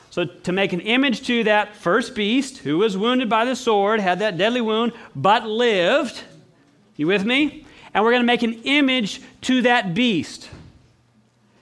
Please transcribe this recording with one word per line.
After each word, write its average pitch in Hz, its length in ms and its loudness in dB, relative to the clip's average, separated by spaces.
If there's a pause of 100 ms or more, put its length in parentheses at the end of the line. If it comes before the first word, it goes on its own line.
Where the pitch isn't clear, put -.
So 175 160 -4
to - 260 -8
make 196 220 0
an 175 60 -2
image 233 460 0
to 233 200 0
that 208 300 2
first 226 380 -2
beast 214 460 -2
who 147 180 -2
was 202 180 0
wounded 240 360 0
by 226 140 2
the 254 100 -2
sword, 214 440 0
had 180 200 0
that 208 180 -2
deadly 233 240 0
wound, 220 320 -2 (220)
but 208 320 2
lived. 220 760 0 (720)
You 147 100 -2
with 190 180 2
me? 269 400 -2 (300)
And 190 80 2
we're 226 80 4
gonna 247 120 2
make 240 200 2
an 226 180 -4
image 262 640 0 (180)
to 254 220 2
that 240 320 2
beast. 214 560 -2 (1120)